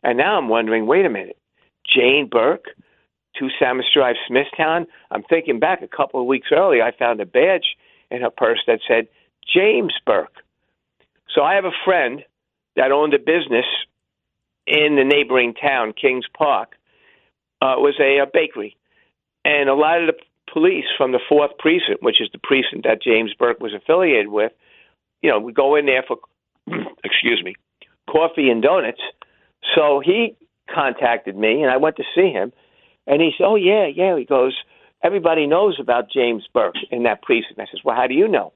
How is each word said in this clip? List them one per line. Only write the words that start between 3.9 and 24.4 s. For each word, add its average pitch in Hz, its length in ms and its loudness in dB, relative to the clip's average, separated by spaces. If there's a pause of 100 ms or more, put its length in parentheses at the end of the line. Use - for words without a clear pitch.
Drive, 127 240 2 (120)
Smithtown? 156 580 -2 (240)
I'm - 140 -6
thinking 160 360 0
back 165 220 0
a 120 60 -16
couple 135 340 -4
of 123 60 -4
weeks 131 240 -2
earlier, 151 320 4
I 120 80 0
found 117 280 -2
a 101 60 -6
badge 160 500 0 (360)
in 123 100 -8
her 120 80 -2
purse 117 380 0
that 113 200 2
said 117 200 2 (440)
James 196 440 2 (100)
Burke. - 380 -2 (920)
So 151 80 2
I 160 140 2
have 190 100 0
a 175 180 -6
friend 151 400 0 (520)
that 135 160 2
owned 147 240 2
a 139 40 4
business 139 460 0 (1000)
in 151 280 2
the 135 80 4
neighboring 131 520 0
town, 123 440 -2
Kings 127 260 -2 (120)
Park, 135 380 -2 (840)
uh, 131 160 2
was 143 220 2
a, 139 200 4
a 139 120 0
bakery. 113 460 -4 (680)
And 147 240 2
a 135 60 2
lot 156 280 2
of 165 60 -2
the 160 60 0 (400)
police 165 320 0 (100)
from 131 160 -2
the 123 160 0
fourth 147 300 2
precinct, 160 460 -2
which 120 180 2
is 110 100 -6
the - 80 -18
precinct - 460 -2
that 113 160 0
James 110 320 0
Burke 120 260 -2
was 110 140 -8
affiliated 143 540 0
with, 104 240 -2 (720)